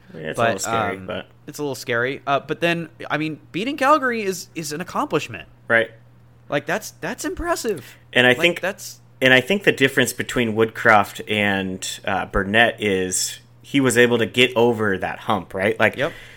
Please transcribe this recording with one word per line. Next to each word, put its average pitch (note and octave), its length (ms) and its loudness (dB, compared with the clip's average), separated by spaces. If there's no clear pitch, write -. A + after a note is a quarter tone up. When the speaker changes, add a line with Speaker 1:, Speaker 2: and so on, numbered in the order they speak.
Speaker 1:
Yeah, - 80 -14
it's D#3 160 -6
Speaker 2:
But, A#2+ 60 0
Speaker 1:
a - 100 4
little F#2+ 60 -6
scary, G#2 380 -2
Speaker 2:
um, F#2+ 100 -14
Speaker 1:
but F#2 200 -10
Speaker 2:
it's D3+ 120 -12
a - 20 -6
little C#3 140 -4
scary. B2 520 -4
Uh, C#3 140 2
but D3+ 200 -8
then, E3+ 280 0
I D3 80 -2
mean, D#3 220 -6
beating A#3+ 260 -6
Calgary C4 460 2
is, F#3+ 320 -6
is D3+ 160 -8
an D3+ 100 -8
accomplishment. E3+ 680 -6
Speaker 1:
Right. A2+ 240 2
Speaker 2:
Like, C#3+ 180 -2
that's, E3+ 260 -6
that's G3+ 340 -10
impressive. D#4 720 -6
Speaker 1:
And B2 140 4
I B2+ 40 8
Speaker 2:
Like, B2+ 80 2
Speaker 1:
think E3+ 220 0
Speaker 2:
that's - 380 -8
Speaker 1:
and B2+ 120 6
I B2+ 80 8
think G3+ 240 0
the - 60 4
difference C3+ 420 2
between A2+ 400 -2
Woodcroft A2 760 2
and, G2 580 0
uh, F#2 200 -2
Burnett G#2 560 2
is F#2+ 580 -2
he - 180 -2
was B2+ 180 4
able A#2+ 200 6
to A2+ 80 2
get B2 300 2
over A2 420 2
that F2 220 -6
hump, G2 340 -4
right? G2 260 0
Like, G#2+ 160 2
Speaker 2:
Yep. C#3 160 -4